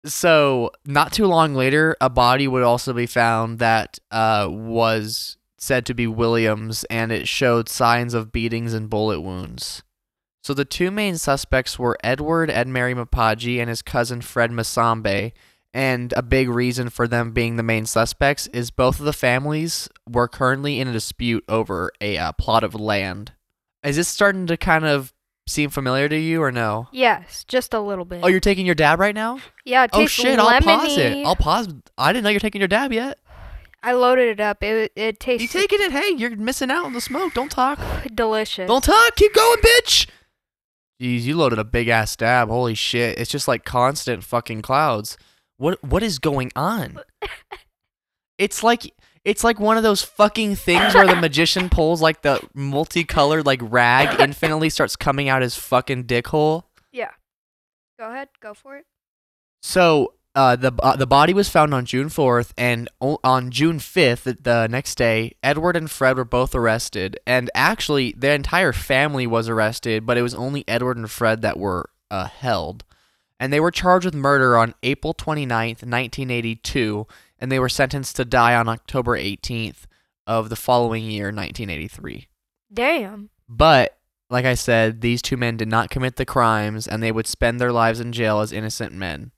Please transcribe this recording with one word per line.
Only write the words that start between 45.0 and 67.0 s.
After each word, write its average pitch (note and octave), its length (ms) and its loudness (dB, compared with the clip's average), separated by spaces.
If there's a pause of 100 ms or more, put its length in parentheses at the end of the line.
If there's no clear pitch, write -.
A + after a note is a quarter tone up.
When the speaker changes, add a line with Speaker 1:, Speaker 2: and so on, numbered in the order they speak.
Speaker 1:
What, E3 260 -2
what C3 180 0
is F#3 160 -4
going C3+ 380 -2
on? F3 420 -4 (240)
Speaker 2:
<laughs> G4+ 60 -10 (1120)
Speaker 1:
It's G3+ 240 -2
like, A#3 300 0 (320)
it's - 180 0
like A3+ 160 2
one G#3+ 200 2
of A3 40 2
those G#3 200 2
fucking G#3 540 0
things F3+ 380 2
where G3+ 120 8
the F#3 100 4
magician E3+ 540 0
pulls, D#3+ 320 2
like, D#3+ 180 2
the C#3+ 200 0 (140)
multicolored, D3 920 0
like, C3 160 2
rag B2 580 4
Speaker 2:
<laughs> - 0 -
Speaker 1:
infinitely D#3 480 0
starts - 260 -2
coming C#3 340 -2
out C3 140 2
his A#2+ 140 -4
fucking B2+ 460 -2
dick A#2+ 260 -2
hole. D#3 380 0 (260)
Speaker 2:
Yeah. A#3+ 200 -8 (840)
Go A3+ 120 -14
ahead. C#4 180 -14 (120)
Go G#3+ 120 -18
for C4+ 240 -20
it. C#4+ 80 -20 (800)
Speaker 1:
So, E3 500 4 (220)
uh, C3 220 4
the, B2+ 160 0 (100)
uh, C3 140 4
the C3+ 100 0
body C#3+ 260 6
was G3+ 160 2
found D3+ 240 4
on B2 140 -2
June C#3 240 -4
fourth, B2 480 0
and A#2+ 320 -2 (100)
o-, C#3 240 -2
on B2+ 260 2
June D3+ 280 0
fifth, B2 460 0
the, B2+ 140 -4
the A#2 280 2
next A#2+ 300 -4
day, A2+ 460 0
Edward D#3 340 0
and D#3+ 140 -4
Fred C3 280 2
were B2+ 80 -4
both B2+ 280 0
arrested. A2 720 -2